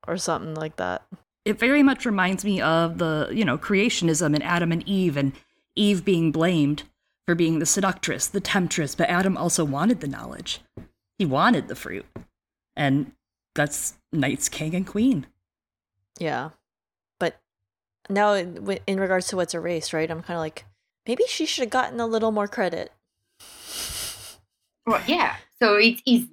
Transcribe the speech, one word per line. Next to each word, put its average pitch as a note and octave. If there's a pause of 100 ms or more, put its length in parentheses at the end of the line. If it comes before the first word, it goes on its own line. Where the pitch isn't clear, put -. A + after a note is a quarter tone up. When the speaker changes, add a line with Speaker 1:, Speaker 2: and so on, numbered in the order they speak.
Speaker 1:
or E3+
something D#3
like D#3
that. F2+ (420)
Speaker 2:
It G#3
very C#4
much C4+
reminds F#3+
me G3
of E3
the, D#3+
you A3
know, C#3
creationism E3
and D3
Adam E3+
and E3+
Eve, F#3
and C#3 (440)
Eve G3+
being E3
blamed D#3 (440)
for E3+
being E3
the D#3+
seductress, F#3
the G3+
temptress, E3+
but E3+
Adam F#3
also D#3+
wanted D#3
the D3+
knowledge. - (580)
He -
wanted D3
the -
fruit. - (680)
And C#3 (420)
that's - (180)
Night's C#3+
King D#3
and F#3
Queen. G#3+ (880)
Speaker 1:
Yeah. D3 (680)
But E3+ (680)
now G#3
in, F3+
w-, G3
in F#3+
regards F#3
to -
what's F3
erased, E3+
right, D#3+
I'm E3
kinda F3
like, D#3 (420)
maybe B3+
she -
should -
have G#3+
gotten B3
a A#3
little A3
more G#3
credit. - (1900)
Speaker 3:
Well, A3+
yeah. D#4 (260)
So G#3+
it's A3
his A#3+